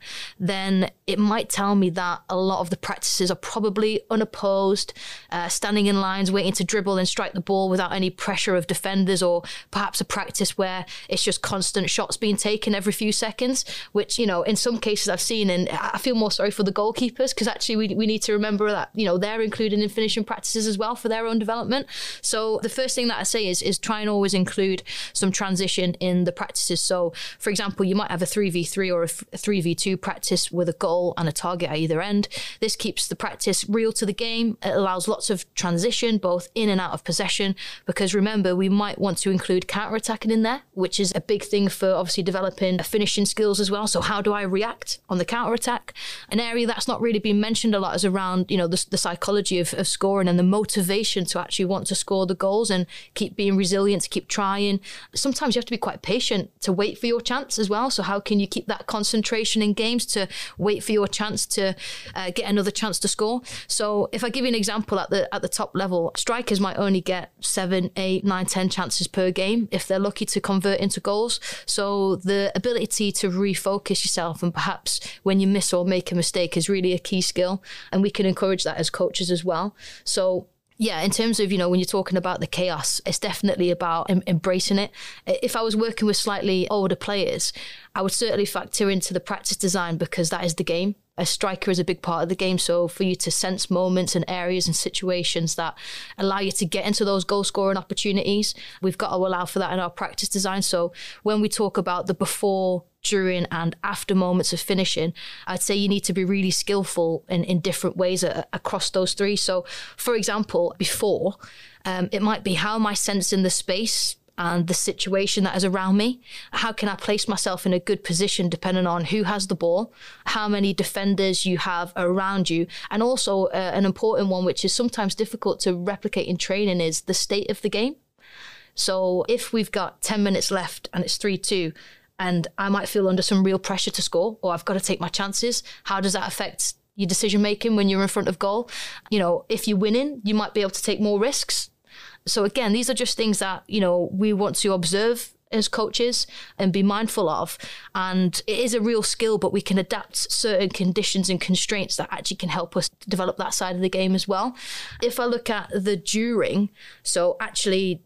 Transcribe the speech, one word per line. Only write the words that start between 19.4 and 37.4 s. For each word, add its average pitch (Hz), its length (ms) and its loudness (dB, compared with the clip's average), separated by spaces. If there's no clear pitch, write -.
included 214 400 0
in 208 80 2
finishing 220 360 0
practices 220 420 -2
as 208 100 0
well 220 180 0
for 233 140 -4
their 226 180 0
own 226 120 2
development. 226 480 -2
So 220 420 0
the - 60 -2
first 262 260 -2
thing 240 140 0
that 226 100 -2
I 196 60 -4
say 214 240 0
is, 180 140 0
is 190 160 0
try 214 220 -2
and 214 100 0
always 196 240 2
include 190 480 2
some 190 180 2
transition 185 600 0
in 180 300 2
the 170 80 0
practice - 180 -6
practices. - 300 -2
So, 175 320 0
for - 120 -2
example, 202 360 0
you 185 140 2
might - 100 -2
have 175 120 -2
a 175 120 -2
three 202 160 2
v 175 140 0
three 185 260 -2
or 170 120 2
a 165 120 -2
f-, - 180 -14
a 190 60 -12
three 202 220 0
v 170 140 2
two 190 220 0
practice - 540 -2
with 175 180 0
a 165 180 -4
goal 175 300 2
and 165 120 0
a 143 40 -2
target 170 380 -4
at 151 60 -2
either 160 240 0
end. 202 280 0
This 220 160 0
keeps - 300 -4
the 190 180 -6
practice - 440 -2
real 220 240 2
to - 140 -2
the 196 60 0
game. 226 460 0
It 170 60 0
allows 185 320 0
lots - 240 -2
of 190 80 0
transition, 208 640 2
both 180 360 0
in 220 140 2
and 190 120 4
out 180 120 -4
of - 120 -8
possession, 190 500 0